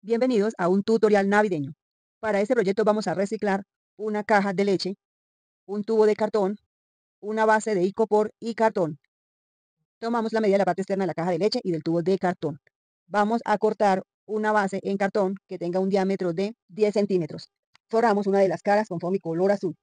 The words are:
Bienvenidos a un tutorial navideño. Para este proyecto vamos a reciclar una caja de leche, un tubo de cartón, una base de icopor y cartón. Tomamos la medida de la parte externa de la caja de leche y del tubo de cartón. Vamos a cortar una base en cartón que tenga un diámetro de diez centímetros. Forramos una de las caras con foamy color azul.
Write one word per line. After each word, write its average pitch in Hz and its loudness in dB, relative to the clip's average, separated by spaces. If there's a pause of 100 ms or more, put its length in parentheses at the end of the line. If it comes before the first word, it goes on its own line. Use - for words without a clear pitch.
Bienvenidos 226 0
a 175 0
un 196 2
tutorial 208 4
navideño. 185 0 (460)
Para 208 0
este 208 0
proyecto 202 0
vamos 208 0
a 165 -2
reciclar 202 -2 (320)
una 208 -4
caja 202 2
de 190 -2
leche, 190 -2 (680)
un 208 -6
tubo 214 4
de 214 4
cartón, 208 -2 (600)
una 220 -2
base 220 2
de 175 2
icopor 214 0
y 220 -8
cartón. 190 0 (1000)
Tomamos 226 -2
la 220 0
medida 202 4
de 196 4
la 196 4
parte 180 -2
externa 196 -2
de 185 0
la 151 -4
caja 170 -2
de 165 -2
leche 214 0
y 180 -4
del 156 -4
tubo 170 0
de 185 0
cartón. 170 -4 (480)
Vamos 208 0
a 208 0
cortar 202 0 (220)
una 214 -2
base 196 0
en 196 -4
cartón 196 -2 (100)
que 185 -12
tenga 175 -2
un 190 0
diámetro 190 0
de 196 -4 (140)
diez 208 0
centímetros. 185 -2 (400)
Forramos 214 2
una 196 2
de 196 4
las 170 -2
caras 208 2
con 170 -6
foamy 180 -2
color 175 -2
azul. 196 -2